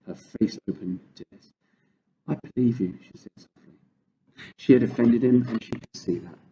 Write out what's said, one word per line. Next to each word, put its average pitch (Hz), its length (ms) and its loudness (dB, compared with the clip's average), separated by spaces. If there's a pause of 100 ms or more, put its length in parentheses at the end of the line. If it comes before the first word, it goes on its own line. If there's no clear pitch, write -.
her 92 80 -12
face - 440 -6 (100)
open 90 320 -8 (160)
to - 160 -20
this. - 200 -20 (760)
I 147 80 -2 (180)
believe 123 260 0
you, 92 220 -4
she - 160 -20
said - 180 -20
softly. - 380 -20 (840)
She - 160 2
had 123 80 6
offended 120 420 2
him, 123 240 4
and 113 140 -4
she - 100 -18
could - 240 -16
see 87 220 -6
that. 85 200 -14 (140)